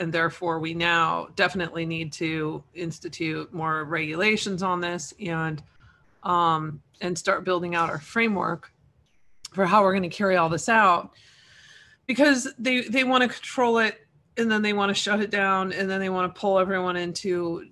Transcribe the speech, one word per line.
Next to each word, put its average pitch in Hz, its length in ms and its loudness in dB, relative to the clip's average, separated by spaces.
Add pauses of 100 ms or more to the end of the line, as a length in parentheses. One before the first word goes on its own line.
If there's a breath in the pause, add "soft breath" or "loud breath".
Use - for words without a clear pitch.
and 165 120 -4
therefore 165 460 -2
we 160 160 -4
now 170 640 2
definitely 180 500 0
need 165 280 -6
to 156 500 -4 (100)
institute 160 800 -8
more 156 320 -2
regulations 170 760 -2
on 180 180 0
this 175 400 -6
and, 160 420 -4 (600 soft breath)
um, 160 600 0 (200)
and 180 140 -4
start 185 280 -2
building 175 300 -2
out 165 160 0
our 156 100 -6
framework 196 720 -2 (800)
for 190 140 2
how 202 160 6
we're 190 100 4
gonna 190 160 0
carry 190 280 0
all 170 120 4
this 165 220 -2
out. 202 400 4 (960 soft breath)
Because 262 520 4
they, 254 220 0
they 254 240 0
wanna 254 240 4
control 240 500 0
it, 220 260 0 (320)
and 233 140 0
then 214 120 2
they 208 100 2
wanna 202 220 2
shut 202 260 0
it 208 100 -2
down, 190 420 0
and 190 160 -2
then 190 120 -2
they 190 80 -2
wanna 185 220 0
pull 190 280 0
everyone 185 380 0
into 175 760 -4